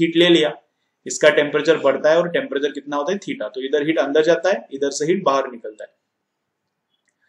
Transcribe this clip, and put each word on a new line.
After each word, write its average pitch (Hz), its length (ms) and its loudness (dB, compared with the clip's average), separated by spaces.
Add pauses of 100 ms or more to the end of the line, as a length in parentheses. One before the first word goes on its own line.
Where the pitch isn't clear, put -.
heat 165 160 2
ले 175 120 4
लिया, 151 300 2 (480)
इसका 151 240 4
टेम्परेचर 147 480 0
बढ़ता 139 320 2
है 165 80 4
और 175 100 0
टेम्परेचर 139 440 -4
कितना 143 240 -10
होता 147 160 -4
है, 202 60 -4
theta। 107 360 -10
तो 131 60 -10
इधर 143 260 -2
heat 160 120 -2
अंदर 143 240 2
जाता 170 280 2
है, 226 220 -4
इधर 139 180 -4
से 147 160 -6
heat 196 160 0
बाहर 135 280 0
निकलता 110 340 -16
है। - 60 -20 (1400)